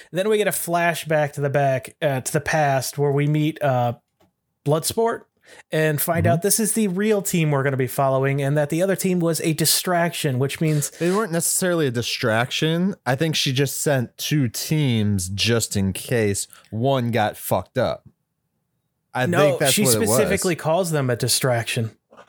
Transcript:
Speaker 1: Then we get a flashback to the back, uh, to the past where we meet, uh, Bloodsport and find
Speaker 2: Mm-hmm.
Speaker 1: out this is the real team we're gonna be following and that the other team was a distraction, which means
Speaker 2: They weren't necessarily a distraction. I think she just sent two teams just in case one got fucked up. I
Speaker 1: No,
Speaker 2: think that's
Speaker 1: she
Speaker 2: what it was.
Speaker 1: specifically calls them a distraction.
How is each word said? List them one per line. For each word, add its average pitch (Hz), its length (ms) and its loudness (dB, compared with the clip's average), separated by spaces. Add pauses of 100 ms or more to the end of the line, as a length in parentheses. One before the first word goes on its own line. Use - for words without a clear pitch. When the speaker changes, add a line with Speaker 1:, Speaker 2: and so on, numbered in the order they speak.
(120)
Speaker 1:
Then 185 160 -2
we 214 100 2
get 196 100 0
a - 40 2
flashback 160 840 0
to 143 60 -6
the 139 100 0
back, 135 500 0
uh, 135 220 0
to - 100 -8
the 156 80 0
past 139 580 0
where 143 140 2
we 147 140 2
meet, 151 360 0
uh, 123 320 2 (720)
Bloodsport 165 580 0 (480)
and 156 300 0
find 165 240 0
Speaker 2:
Mm-hmm. 170 80 4
Speaker 1:
out 170 100 0
this 202 160 2
is 208 140 0
the 220 160 2
real 202 320 0
team 160 300 0
we're 135 120 2
gonna 135 140 0
be 127 100 0
following 135 540 0
and 143 160 0
that 147 140 0
the 160 120 -2
other 190 140 0
team 180 240 0
was 165 220 0
a 165 100 0
distraction, 160 840 -2
which 135 200 -2
means 151 300 0
Speaker 2:
They 175 240 -2
weren't 202 200 -2
necessarily 170 540 0
a 131 40 0
distraction. 123 1040 0 (100)
I 123 100 0
think 160 220 0
she 139 160 0
just 131 300 0
sent 131 340 0
two 143 320 0
teams 107 800 0
just 107 480 0
in 95 160 2
case 107 560 -2 (220)
one 120 400 0
got 107 260 0
fucked - 400 -4
up. 107 320 -2 (1040)
I 127 140 -2
Speaker 1:
No, 170 120 0
Speaker 2:
think 147 220 4
that's 139 140 2
Speaker 1:
she 214 100 2
Speaker 2:
what 117 120 4
it 107 40 0
was. 107 80 0
Speaker 1:
specifically 180 480 2
calls 170 360 -2
them 135 180 0
a 117 60 0
distraction. 117 720 -2 (380)